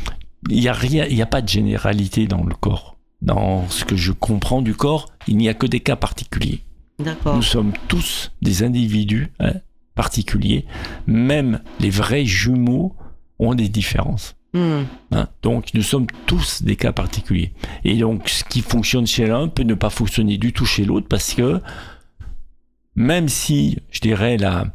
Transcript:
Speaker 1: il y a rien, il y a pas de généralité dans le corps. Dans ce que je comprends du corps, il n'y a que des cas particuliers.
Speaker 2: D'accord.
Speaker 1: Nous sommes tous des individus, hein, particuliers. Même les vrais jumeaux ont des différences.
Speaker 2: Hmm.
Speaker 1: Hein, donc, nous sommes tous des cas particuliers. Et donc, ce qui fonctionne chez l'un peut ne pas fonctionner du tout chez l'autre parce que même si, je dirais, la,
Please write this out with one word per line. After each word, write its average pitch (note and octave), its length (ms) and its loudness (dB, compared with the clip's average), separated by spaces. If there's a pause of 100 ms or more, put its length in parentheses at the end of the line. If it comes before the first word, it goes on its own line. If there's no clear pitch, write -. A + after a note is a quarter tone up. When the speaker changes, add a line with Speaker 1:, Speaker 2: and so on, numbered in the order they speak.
(480)
Speaker 1:
il A2+ 120 2
y A#2+ 80 4
a B2 40 2
rien, C3 380 2
il B2+ 60 2
y A2 60 4
a A2+ 40 0
pas C3+ 160 0
de G#2+ 60 -4
généralité G#2 760 2
dans F2+ 180 0
le F2 100 -2
corps. - 420 -2 (260)
Dans F#2+ 460 0
ce - 160 -4
que G2+ 120 0
je F#2 160 2
comprends A2+ 500 0
du A2 120 0
corps, D3 340 0 (180)
il G#2+ 100 2
n'y A2 120 4
a A2 60 0
que C3 120 0
des B2 140 0
cas C3+ 160 0
particuliers. - 640 -2 (380)
Speaker 2:
D'accord. D3+ 380 0
Speaker 1:
Nous A#2 60 2
sommes G#2 300 2 (160)
tous - 420 -2 (120)
des G2 200 2
individus, A2+ 680 2 (120)
hein, - 120 2 (420)
particuliers. G#2 680 0 (420)
Même B2 540 2 (200)
les A2 100 2
vrais A2 360 2
jumeaux B2 680 2 (440)
ont A2+ 160 2
des A2 140 2
différences. - 680 -2 (160)
Speaker 2:
Hmm. E3 300 2 (300)
Speaker 1:
Hein, A2 160 0 (140)
donc, A#2 320 0
nous A2 80 2
sommes C3 240 2 (200)
tous - 360 0
des G2+ 140 2
cas G#2+ 160 0
particuliers. E2+ 600 -2 (320)
Et A2 120 4
donc, A2+ 320 0
ce - 160 0
qui - 180 -4
fonctionne A#2 440 2
chez A2+ 200 2
l'un B2 220 2
peut C#3 140 0
ne A2+ 120 2
pas G#2 160 0
fonctionner G#2 480 0
du A#2 140 0
tout - 140 0
chez G2+ 180 2
l'autre - 240 0
parce - 260 0
que C#3 260 2 (1400)
même D#3 320 2
si, C#3+ 500 0 (120)
je - 100 -8
dirais, A2 360 2
la, F#2+ 380 0